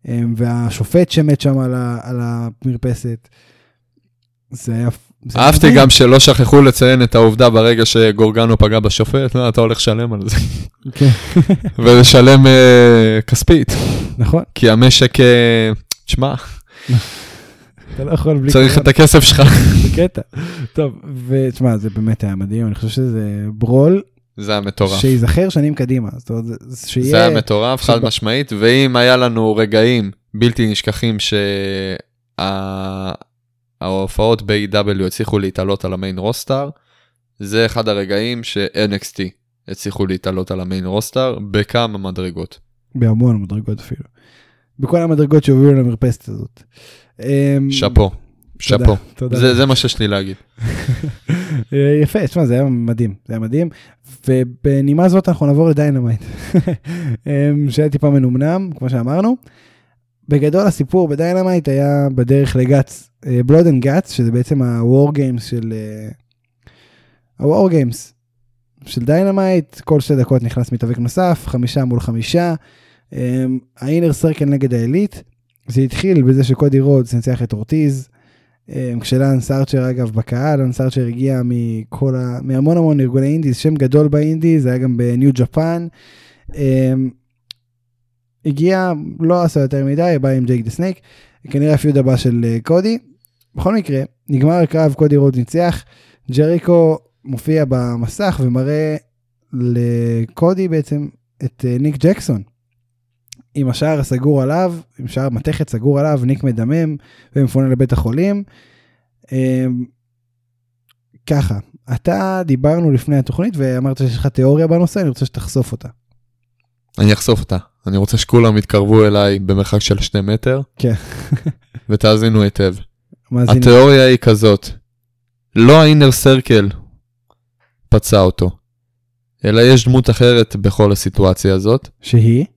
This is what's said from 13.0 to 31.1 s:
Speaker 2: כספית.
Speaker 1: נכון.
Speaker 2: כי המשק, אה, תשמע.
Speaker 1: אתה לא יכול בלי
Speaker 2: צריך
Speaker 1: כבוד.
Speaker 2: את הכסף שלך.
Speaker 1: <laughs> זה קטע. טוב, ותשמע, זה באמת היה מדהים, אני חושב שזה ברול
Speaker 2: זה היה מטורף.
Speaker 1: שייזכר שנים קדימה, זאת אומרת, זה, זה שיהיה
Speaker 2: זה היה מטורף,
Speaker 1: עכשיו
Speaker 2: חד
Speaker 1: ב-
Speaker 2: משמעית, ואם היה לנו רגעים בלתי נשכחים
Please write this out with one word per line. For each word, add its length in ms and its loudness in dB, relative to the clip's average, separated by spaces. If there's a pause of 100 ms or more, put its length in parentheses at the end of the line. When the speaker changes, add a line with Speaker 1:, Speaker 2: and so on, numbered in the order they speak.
Speaker 2:
כספית. 460 2 (460)
Speaker 1:
נכון. 240 0 (120)
Speaker 2:
כי 160 2
המשק, 500 4
אה, 520 4 (340)
תשמע. 280 -2 (1600)
Speaker 1:
אתה 100 -8
לא 80 -4
יכול 260 0
בלי 120 -2
Speaker 2:
צריך 220 4
Speaker 1:
כבוד. 100 4
Speaker 2:
את 60 4
הכסף 360 6
שלך. 180 6 (220)
Speaker 1:
<laughs> 180 6
זה 140 4
קטע. 240 0 (520)
טוב, 200 -2 (360)
ותשמע, 480 0
זה 140 -6
באמת 340 -4
היה 120 -6
מדהים, 300 -6
אני 80 -4
חושב 140 -8
שזה 640 -6
ברול 500 2 (340)
Speaker 2:
זה 160 -8
היה 80 -2
מטורף. 400 -4
Speaker 1:
שייזכר 480 0
שנים 260 -2
קדימה, 420 -4
זאת 140 -18
אומרת, 140 -8
זה, 160 -12
זה 280 -18
שיהיה 220 -4
Speaker 2:
זה 60 2 (100)
היה 100 0
מטורף, 440 -2
Speaker 1:
עכשיו 140 0
Speaker 2:
חד 80 -2
Speaker 1:
ב- 40 -2
Speaker 2:
משמעית, 520 -4
ואם 380 2
היה 200 4
לנו 400 0
רגעים 540 0 (240)
בלתי 360 0
נשכחים 500 -4